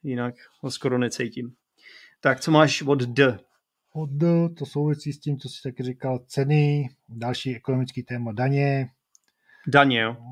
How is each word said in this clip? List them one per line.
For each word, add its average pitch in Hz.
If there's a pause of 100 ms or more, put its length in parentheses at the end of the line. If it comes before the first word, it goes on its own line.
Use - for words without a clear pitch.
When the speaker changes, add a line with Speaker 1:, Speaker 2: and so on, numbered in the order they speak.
Speaker 1:
jinak 123 (260)
ho 139
skoro 127
necítím. 120 (680)
Tak 135
co -
máš 151
od 139
D? 120 (560)
Speaker 2:
Od 156
D 147 (320)
to 139
souvisí 147
s 135
tím, 143
co -
jsi -
taky 131
říkal, 127
ceny, 147 (200)
další 117
ekonomický 127
téma, 120
daně. 139 (760)
Speaker 1:
Daně, 135
jo. 113 (160)